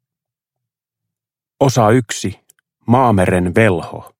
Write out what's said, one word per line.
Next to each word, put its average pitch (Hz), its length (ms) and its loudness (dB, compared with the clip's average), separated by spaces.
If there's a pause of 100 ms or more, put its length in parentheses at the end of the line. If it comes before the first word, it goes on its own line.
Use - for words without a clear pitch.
(1600)
Osa 123 300 2
yksi. 113 500 -4 (480)
Maameren 92 680 2
velho. 101 640 -2